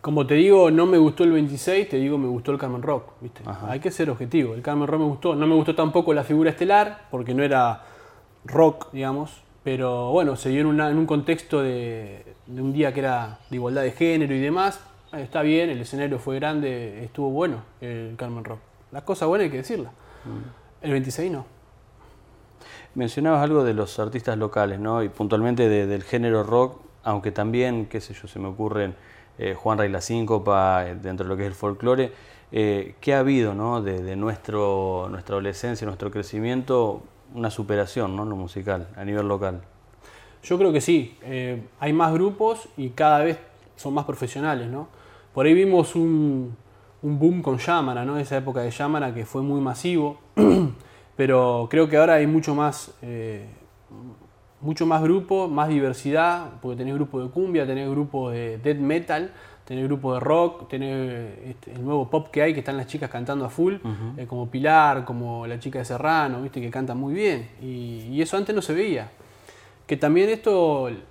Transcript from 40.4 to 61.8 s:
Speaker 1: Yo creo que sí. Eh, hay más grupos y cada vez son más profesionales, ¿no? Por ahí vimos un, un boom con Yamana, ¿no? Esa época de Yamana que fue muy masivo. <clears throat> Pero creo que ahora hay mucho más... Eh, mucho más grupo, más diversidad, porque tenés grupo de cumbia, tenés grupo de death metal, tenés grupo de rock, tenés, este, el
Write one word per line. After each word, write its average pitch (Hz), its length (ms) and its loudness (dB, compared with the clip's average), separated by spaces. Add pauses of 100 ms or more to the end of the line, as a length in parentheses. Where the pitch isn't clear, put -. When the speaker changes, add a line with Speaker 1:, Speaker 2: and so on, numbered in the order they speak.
Speaker 1:
Yo 180 160 -2
creo 190 140 4
que 147 80 2
sí. 135 420 2
Eh, 127 400 -6 (160)
hay 151 140 0
más 160 200 4
grupos 208 640 0
y 131 140 -6
cada 151 300 4
vez 165 180 0 (380)
son 139 180 -6
más 147 100 0
profesionales, 127 640 -4
¿no? 135 200 -8 (440)
Por 135 140 2
ahí 160 80 10
vimos 185 400 4
un, 151 600 2 (460)
un 147 180 -2
boom 175 200 4
con 135 160 0
Yamana, 131 480 0
¿no? 143 140 -4
Esa 139 180 -4
época 131 260 -2
de 120 100 -2
Yamana 143 420 -2
que 113 100 -6
fue 135 180 -6
muy 143 180 0
masivo. 147 580 -2 (160)
<clears throat> 214 160 8 (680)
Pero 123 540 4
creo 160 160 6
que 151 120 4
ahora 165 160 8
hay 147 120 6
mucho 151 280 2
más... 147 480 -2
Eh, 113 420 -10 (1160)
mucho 156 240 -2
más 160 160 4
grupo, 185 460 2
más 151 200 0
diversidad, 151 840 0 (100)
porque 123 160 -8
tenés 131 160 -6
grupo 139 280 -4
de 127 60 -8
cumbia, 170 380 -2
tenés 135 240 -4
grupo 139 400 -2
de 117 260 -6
death 143 220 -2
metal, 165 520 -2 (360)
tenés 131 180 -6
grupo 135 300 -2
de 123 60 -2
rock, 165 480 2
tenés, 131 760 -6
este, - 280 -16
el 123 120 -10